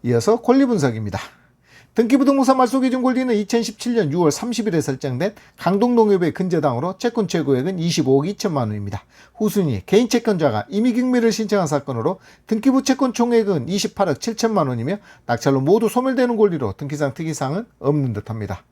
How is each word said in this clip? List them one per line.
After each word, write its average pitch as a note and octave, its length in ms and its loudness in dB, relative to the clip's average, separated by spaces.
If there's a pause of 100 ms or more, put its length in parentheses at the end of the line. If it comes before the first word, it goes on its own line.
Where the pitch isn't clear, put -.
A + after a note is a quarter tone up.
이어서 A#2+ 380 2
권리 C4+ 260 4
분석입니다. A#2+ 540 -2 (720)
등기부등본상 C4 640 2
말소 B3+ 240 2
기준 B3+ 240 0
권리는 B3+ 320 0
이천십칠 A3+ 600 -2
년 E3 180 0
유월 E3 180 4
삼십 A3+ 340 -4
일에 E3+ 140 0
설정된 C#3 560 -4 (220)
강동농협의 G3+ 760 2
근저당으로 E3 640 -2
채권 A#3 300 -2
최고액은 D3+ 520 0
이십오억 C#3 500 2
이천만 D3 400 -2
원입니다. G2+ 340 -8 (320)
후순위 F3 500 0
개인 A3+ 220 4
채권자가 D#3+ 640 0
임의 A3 240 0
경매를 A#3+ 400 2
신청한 G3+ 340 -2
사건으로 C#3 540 -4 (260)
등기부 B3+ 360 2
채권 C4 280 0
총액은 G#3+ 560 2
이십팔억 F#3+ 540 -2
칠천만 G#3+ 480 -2
원이며 B2+ 300 -4 (260)
낙찰로 C3+ 340 0
모두 G3+ 300 2
소멸되는 B3 480 0
권리로 E3 400 0
등기상 C#3+ 360 -4
특이사항은 D#3+ 520 -4 (140)
없는 C#3 340 0
듯합니다. G#2 580 -8